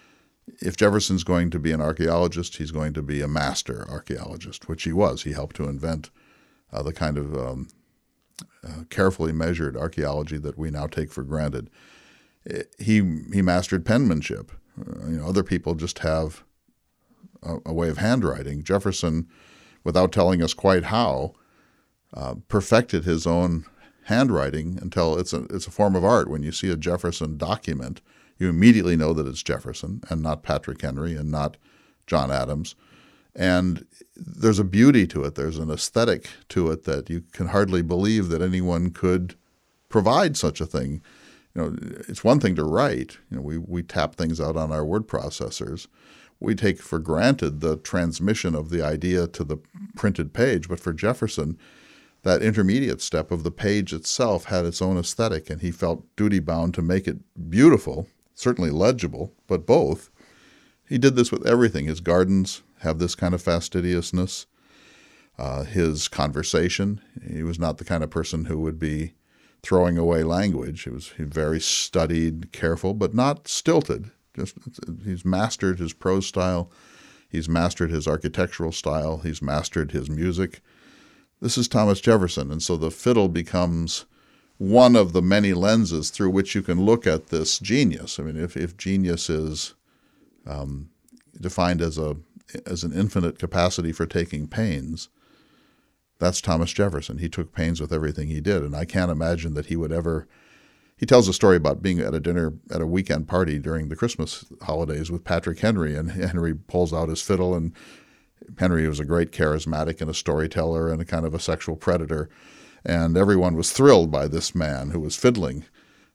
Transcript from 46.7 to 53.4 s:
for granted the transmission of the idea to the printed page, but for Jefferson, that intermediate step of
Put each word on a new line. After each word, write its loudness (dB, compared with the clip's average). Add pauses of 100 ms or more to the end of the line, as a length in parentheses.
for -4
granted 0
the 0
transmission -2
of -4
the -2
idea 0
to -8
the -6 (380)
printed -2
page, 0
but -6
for -4
Jefferson, -2 (640)
that 4
intermediate 2
step -4
of -4